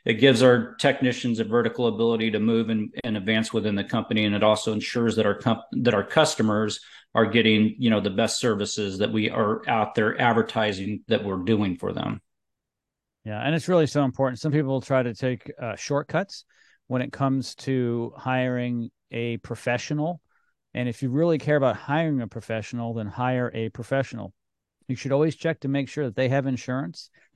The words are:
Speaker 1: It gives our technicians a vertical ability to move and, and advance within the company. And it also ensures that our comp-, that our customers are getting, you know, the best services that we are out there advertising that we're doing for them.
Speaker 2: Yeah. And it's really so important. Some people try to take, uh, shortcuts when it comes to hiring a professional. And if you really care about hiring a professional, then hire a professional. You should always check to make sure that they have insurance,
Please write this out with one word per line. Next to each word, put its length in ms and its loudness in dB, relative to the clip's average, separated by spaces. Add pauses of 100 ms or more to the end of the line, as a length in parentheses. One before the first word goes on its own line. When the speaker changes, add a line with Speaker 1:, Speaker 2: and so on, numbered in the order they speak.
Speaker 1:
It 80 2
gives 280 6
our 340 6
technicians 640 0
a 40 -2
vertical 440 0
ability 420 0
to 100 0
move 300 2
and, 200 -2 (140)
and 140 -2
advance 340 0
within 220 0
the 100 -2
company. 400 0
And 100 2
it 80 0
also 300 4
ensures 440 0
that 100 4
our 80 2
comp-, 380 -2
that 200 2
our 120 2
customers 760 2 (340)
are 120 6
getting, 520 4
you 120 2
know, 100 2
the 80 0
best 320 -2
services 580 -2
that 140 0
we 160 0
are 400 0
out 260 0
there 240 0
advertising 880 0
that 140 2
we're 140 -4
doing 400 0
for 160 -6
them. 300 -6 (1040)
Speaker 2:
Yeah. 160 -8
And 120 0
it's 140 -4
really 180 4
so 180 0
important. 360 -2
Some 120 -2
people 280 0
try 220 2
to 100 -2
take, 480 -4
uh, 160 -6
shortcuts 720 -4 (400)
when 160 -2
it 100 -8
comes 440 -2
to 600 -2
hiring 720 -2 (200)
a 260 -4
professional. 840 -4 (540)
And 120 -4
if 160 -6
you 40 0
really 300 2
care 160 0
about 220 2
hiring 440 -2
a 60 -4
professional, 680 -6
then 120 -6
hire 480 -2
a 140 -4
professional. 640 -6 (540)
You 80 -4
should 160 -6
always 240 2
check 240 -4
to 80 -6
make 200 -2
sure 160 -6
that 120 -6
they 120 2
have 200 0
insurance, 600 -6 (260)